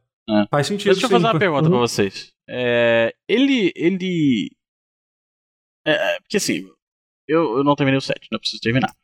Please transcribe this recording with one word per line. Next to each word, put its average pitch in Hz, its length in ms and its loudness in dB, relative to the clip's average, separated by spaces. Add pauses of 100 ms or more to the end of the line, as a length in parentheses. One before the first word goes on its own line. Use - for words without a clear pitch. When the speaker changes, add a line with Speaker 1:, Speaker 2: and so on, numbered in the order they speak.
(320)
Speaker 1:
É. 104 200 2
Speaker 2:
Faz 147 160 0
sentido, 196 240 0
Speaker 1:
Deixa 190 160 2
eu - 20 -4
fazer 233 160 4
Speaker 2:
sim. 226 80 2
Speaker 1:
uma 160 60 0
pergunta 151 260 0
Speaker 2:
Uhum. 165 60 4
Speaker 1:
pra 123 80 2
vocês. 113 520 -2 (160)
É, 120 680 0 (140)
ele, 247 480 2
ele, 165 760 0 (1400)
é, 156 60 0 (240)
é, - 40 -10
porque, - 180 -6
assim, 95 300 -4 (600)
eu, 147 300 0
eu 139 60 0
não 143 120 2
terminei 135 220 0
o 135 40 -2
sete, - 300 -8
né? 110 40 -4
Eu - 40 -8
preciso - 220 -10
terminar. 120 320 -2 (100)